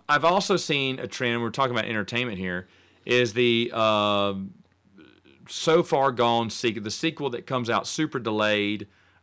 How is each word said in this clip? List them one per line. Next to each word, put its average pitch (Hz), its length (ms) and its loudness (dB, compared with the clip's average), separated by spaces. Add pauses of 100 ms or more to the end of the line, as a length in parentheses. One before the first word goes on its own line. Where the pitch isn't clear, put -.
I've 147 180 2
also 185 320 4
seen 135 420 -2
a 127 80 -8
trend, 120 340 -2
we're 117 80 -2
talking 131 260 0
about 110 140 0
entertainment 113 480 -4
here, 90 300 -6 (380)
is 120 280 2
the, 120 400 2
uh, 104 600 2 (1120)
so 165 320 2
far 139 300 2
gone 117 400 2
sequel, 107 320 -4
the 107 80 -6
sequel 147 400 -4
that 120 160 -10
comes 127 240 -2
out 107 160 0
super 151 320 -4
delayed, 107 680 0 (360)